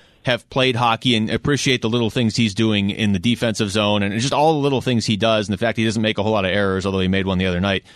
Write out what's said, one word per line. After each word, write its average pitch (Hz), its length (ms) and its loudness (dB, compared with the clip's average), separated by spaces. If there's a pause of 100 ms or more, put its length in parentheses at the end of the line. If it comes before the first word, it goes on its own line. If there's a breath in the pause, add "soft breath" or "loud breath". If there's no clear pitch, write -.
(240 soft breath)
have 120 260 -2
played 131 260 0
hockey 120 380 2
and 110 160 0
appreciate 131 500 0
the 117 80 -2
little 117 220 0
things 117 260 0
he's 113 180 2
doing 104 360 0
in 104 220 -2
the 95 60 0
defensive 113 520 0
zone 104 320 2
and 101 180 -2
just 131 140 -2
all 151 200 2
the 147 40 -2
little 139 240 0
things 120 240 0
he 113 100 0
does 107 320 0
and 104 60 -2
the 92 40 -4
fact 113 200 -2
he 110 60 0
doesn't 110 180 0
make 107 160 0
a 101 40 -2
whole 110 100 0
lot 101 120 2
of 92 60 0
errors, 95 340 0
although 95 160 0
he 92 80 0
made 95 160 0
one 92 140 0
the 92 80 0
other 90 140 -2
night. 98 240 -2 (120)